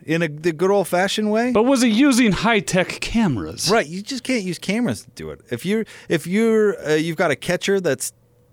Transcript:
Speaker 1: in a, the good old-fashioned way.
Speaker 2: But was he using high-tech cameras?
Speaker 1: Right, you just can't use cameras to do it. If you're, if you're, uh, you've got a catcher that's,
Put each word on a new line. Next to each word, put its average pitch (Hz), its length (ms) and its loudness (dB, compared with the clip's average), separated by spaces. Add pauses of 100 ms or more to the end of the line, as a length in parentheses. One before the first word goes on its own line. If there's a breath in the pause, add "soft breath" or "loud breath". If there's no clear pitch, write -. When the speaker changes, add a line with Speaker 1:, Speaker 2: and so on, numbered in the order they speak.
Speaker 1:
in 165 160 0
a, 170 60 0
the 156 260 -4
good 170 160 0
old-fashioned 196 640 0
way. 233 200 0
Speaker 2:
But 226 120 4
was 254 180 4
he 254 80 4
using 240 440 4
high-tech 190 680 0
cameras? 127 680 -2
Speaker 1:
Right, 208 180 2
you 180 160 -10
just 254 200 -10
can't 247 200 -2
use 180 160 -6
cameras 196 460 -2
to - 100 -20
do 78 160 -12
it. - 180 -16
If 120 160 -6
you're, 208 200 -2 (220 loud breath)
if 170 200 -2
you're, 214 600 2
uh, 151 60 2
you've 160 240 0
got 170 140 2
a 131 40 -2
catcher 190 460 -2
that's, 147 320 -2 (400)